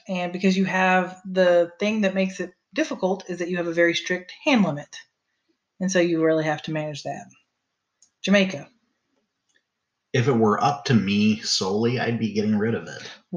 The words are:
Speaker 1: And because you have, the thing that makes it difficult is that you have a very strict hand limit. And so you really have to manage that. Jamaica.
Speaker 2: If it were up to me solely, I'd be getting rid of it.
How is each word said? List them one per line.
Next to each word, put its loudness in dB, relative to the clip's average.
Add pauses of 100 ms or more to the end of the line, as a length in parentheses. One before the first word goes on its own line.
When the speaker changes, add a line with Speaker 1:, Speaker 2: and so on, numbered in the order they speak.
Speaker 1:
And -4
because 0
you 2
have, 2
the 4
thing 0
that 2
makes -2
it -8 (200)
difficult -2
is -8
that -4
you -4
have -4
a -4
very 4
strict -6 (120)
hand 4
limit. -6 (840)
And -2
so 2
you 2
really 2
have -2
to -8
manage -8
that. -10 (960)
Jamaica. 0 (1400)
Speaker 2:
If 0
it 4
were 2
up 0
to 0
me 2
solely, -2
I'd -2
be -2
getting 0
rid 0
of -8
it. -14 (240)